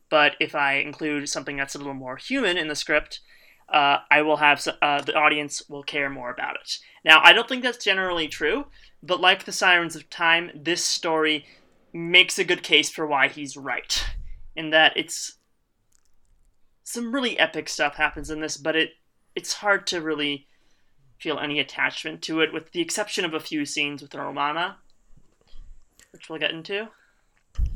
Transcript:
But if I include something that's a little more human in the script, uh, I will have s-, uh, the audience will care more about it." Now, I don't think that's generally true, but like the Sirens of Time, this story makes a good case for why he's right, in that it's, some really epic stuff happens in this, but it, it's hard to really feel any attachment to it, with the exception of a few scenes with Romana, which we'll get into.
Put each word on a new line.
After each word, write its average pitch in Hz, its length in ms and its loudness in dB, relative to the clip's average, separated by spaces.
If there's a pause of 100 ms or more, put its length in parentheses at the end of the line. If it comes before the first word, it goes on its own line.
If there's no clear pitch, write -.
(100)
But 147 300 6
if 156 160 -2
I 139 220 2
include 147 500 -4
something 143 280 -8
that's 139 200 -6
a - 20 -12
little 143 160 -8
more 131 220 -10
human 202 420 -2
in 156 80 -2
the 151 80 -6
script, - 460 -2 (520)
uh, 143 260 4 (120)
I 151 120 6
will 151 160 2
have 147 200 4
s-, - 240 -4
uh, 143 200 2
the 135 120 -4
audience 151 540 2
will 143 160 -12
care 139 260 -4
more 123 220 -10
about 131 240 -8
it." - 220 -10 (260)
Now, 160 180 10
I 170 100 12
don't 233 160 2
think 254 140 -4
that's 240 220 -4
generally 185 420 0
true, 175 400 -2 (380)
but 170 160 -2
like 185 240 4
the 196 80 -10
Sirens 175 420 2
of 151 160 -16
Time, 170 420 2
this 165 320 -2
story 156 600 0 (460)
makes 175 460 2
a 190 60 -2
good 175 180 -2
case 151 280 2
for 160 160 -6
why 139 200 2
he's 139 300 -12
right, 135 480 -6 (500)
in 160 140 -8
that 156 280 6
it's, - 420 -8 (1400)
some 240 320 -8
really 247 240 -2
epic 160 320 0
stuff 147 240 -2
happens 147 340 -4
in 156 120 -8
this, 151 180 -8
but 156 180 -2
it, 165 140 0 (440)
it's - 200 -6
hard 202 320 0
to 175 160 -4
really 147 440 -4 (720)
feel 151 200 -6
any 147 200 -4
attachment 139 600 -4
to 160 200 -4
it, 156 120 2
with 156 200 -10
the 175 100 -4
exception 208 420 -4
of 160 80 -4
a 156 80 -4
few 151 240 -6
scenes 143 380 -6
with 143 120 -18
Romana, 147 600 -4 (1400)
which - 160 -20
we'll 160 100 -10
get 151 120 -2
into. 196 380 -8 (880)